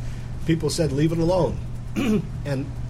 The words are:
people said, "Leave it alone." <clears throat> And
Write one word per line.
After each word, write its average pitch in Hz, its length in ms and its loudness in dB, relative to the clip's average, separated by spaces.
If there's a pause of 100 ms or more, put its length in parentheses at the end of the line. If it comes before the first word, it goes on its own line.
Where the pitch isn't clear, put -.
(460)
people 156 220 2
said, 156 220 2
"Leave 151 220 4
it 165 60 0
alone." 165 380 2 (400)
<clears throat> 214 260 2 (220)
And 139 220 -2 (220)